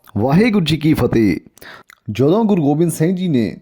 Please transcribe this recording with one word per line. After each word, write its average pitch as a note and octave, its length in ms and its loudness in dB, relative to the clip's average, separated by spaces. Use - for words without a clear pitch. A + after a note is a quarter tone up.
ਵਾਹਿਗੁਰੂ F3 480 2
ਜੀ D#3 120 -2
ਕੀ D3+ 160 0
ਫਤਿਹ। A2+ 440 2
ਜਦੋਂ D3 320 0
ਗੁਰੂ G3 200 0
ਗੋਬਿੰਦ D3+ 280 0
ਸਿੰਘ E3 240 -2
ਜੀ F#3 120 -4
ਨੇ A#2+ 340 -2